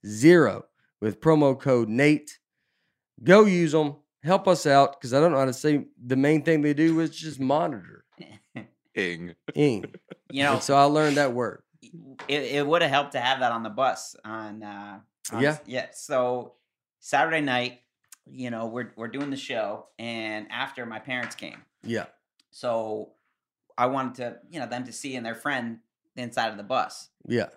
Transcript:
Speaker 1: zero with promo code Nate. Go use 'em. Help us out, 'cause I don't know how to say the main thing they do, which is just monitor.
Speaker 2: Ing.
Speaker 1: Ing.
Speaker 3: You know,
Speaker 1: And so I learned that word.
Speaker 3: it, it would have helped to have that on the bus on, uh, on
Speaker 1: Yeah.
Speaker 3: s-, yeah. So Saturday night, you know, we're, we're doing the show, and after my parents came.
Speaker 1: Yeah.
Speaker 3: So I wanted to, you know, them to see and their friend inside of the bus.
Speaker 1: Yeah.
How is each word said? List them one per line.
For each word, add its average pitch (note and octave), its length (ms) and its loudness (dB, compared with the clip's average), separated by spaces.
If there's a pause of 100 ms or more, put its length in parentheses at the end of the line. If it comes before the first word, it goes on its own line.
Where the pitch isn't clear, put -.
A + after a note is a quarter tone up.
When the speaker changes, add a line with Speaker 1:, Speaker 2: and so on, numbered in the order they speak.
Speaker 1:
zero A2+ 580 6 (360)
with G#2 180 -4
promo D3+ 400 4
code B2 300 2
Nate. C#3 500 2 (800)
Go F#3 240 8
use E3+ 300 2
'em. D3 220 0 (260)
Help F#3+ 240 2
us F3+ 180 2
out, C#3 360 6
'cause A#2+ 120 -6
I C#3 60 4
don't E3 140 4
know C3+ 60 2
how C3+ 60 4
to C3 80 -2
say D3 320 0 (180)
the B2 120 -2
main C#3+ 280 4
thing D#3+ 180 2
they D3 120 2
do, D#3+ 220 2
which D#3+ 160 0
is - 80 -16
just D3+ 220 -12
monitor. C3+ 640 -4 (920)
Speaker 2:
Ing. F2 400 -6 (180)
Speaker 1:
Ing. B2+ 320 2 (460)
Speaker 3:
You C#3 120 -2
know, C#3+ 100 2
Speaker 1:
And C3 100 -2
so C#3 120 0
I C#3 80 8
learned D3 340 4
that C#3 160 2
word. A#2 300 -6 (680)
Speaker 3:
it, D3 140 -2
it C#3+ 220 -2
would E3 160 2
have D#3 80 2
helped C#3 220 0
to C3+ 80 -4
have B2+ 220 0
that B2 100 0
on A#2 100 -4
the A2+ 80 -8
bus A#2+ 540 -4
on, G#2+ 400 -12
uh, G2+ 360 -16 (340)
on A2+ 100 -2
Speaker 1:
Yeah. C#3+ 60 4
Speaker 3:
s-, D3+ 160 -6
yeah. B2 260 -8
So B2 600 -4 (480)
Saturday D#3 400 0
night, B2 400 -2 (440)
you B2+ 240 -12
know, A2+ 180 -8
we're, A2+ 280 -10
we're A2+ 140 -12
doing C#3 220 -8
the C3+ 60 -6
show, A2 500 -8 (120)
and A2 500 -10
after B2 360 -10
my A2+ 140 -12
parents B2+ 360 -8
came. C#2+ 260 -16 (220)
Speaker 1:
Yeah. A2 220 -6 (460)
Speaker 3:
So A2 600 -6 (680)
I B2 100 2
wanted C3 280 -4
to, A#2+ 220 -10 (120)
you E3 120 -12
know, A#2+ 40 -6
them B2 200 -8
to A#2+ 80 -16
see C3+ 240 -10
and A#2 80 -10
their A2+ 100 -8
friend A#2 440 -4 (360)
inside A#2+ 360 -4
of G#2 60 -14
the G#2 60 -14
bus. - 460 -4 (180)
Speaker 1:
Yeah. A#2 300 0